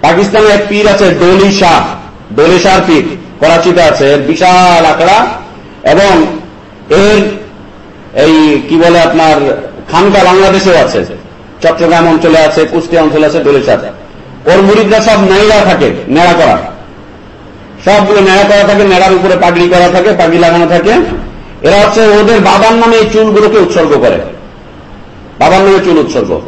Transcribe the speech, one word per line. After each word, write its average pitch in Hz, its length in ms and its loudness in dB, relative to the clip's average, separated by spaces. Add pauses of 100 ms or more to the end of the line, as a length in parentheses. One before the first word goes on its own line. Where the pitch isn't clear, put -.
পাকিস্তানে 202 460 0
এক 202 220 0
পীর 208 200 0
আছে 196 320 2
ডলি 190 320 2
শাহ, 170 340 0 (500)
ডলি 175 220 2
শাহর 160 280 0
পীর, 127 300 -2 (240)
করাচিতে 170 420 0
আছে, 143 300 2
এর 147 60 0
বিশাল 180 680 2
আখড়া 180 420 0 (560)
এবং 180 440 2 (640)
এর 196 320 2 (960)
এই 151 500 2
কি 160 80 -2
বলে 170 240 2
আপনার 160 360 0 (560)
খানকা 196 320 2
বাংলাদেশেও 190 540 2
আছে, 113 260 -2 (580)
চট্টগ্রাম 165 460 0
অঞ্চলে 160 300 2
আছে, 156 260 0
কুষ্টিয়া 165 380 -2
অঞ্চলে 151 240 0
আছে 147 180 -2
ডলি 143 220 0
শাহ। 117 100 0 (720)
ওর 190 140 2
মুরিদরা 214 380 2
সব 214 200 0 (100)
নাইরা 208 340 2
থাকে, 156 260 0 (180)
নেড়া 170 240 2
করা, 151 260 0 (1300)
সবগুলো 202 360 2
নেড়া 190 220 2
করা 202 260 2
থাকে, 202 160 2
নেড়ার 190 280 2
উপরে 185 240 0
পাগড়ি 175 320 0
করা 180 200 2
থাকে, 185 240 0
পাগড়ি 170 260 0
লাগানো 170 280 2
থাকে। 170 260 0 (720)
এরা 180 140 2
হচ্ছে 214 240 0
ওদের 208 400 2
বাবার 202 340 2
নামে 233 220 2
এই 220 160 0
চুলগুলোকে 214 460 2
উৎসর্গ 160 420 0
করে, 107 180 0 (1200)
বাবার 175 220 2
নামে 196 240 2
চুল 170 140 0
উৎসর্গ। 98 480 -4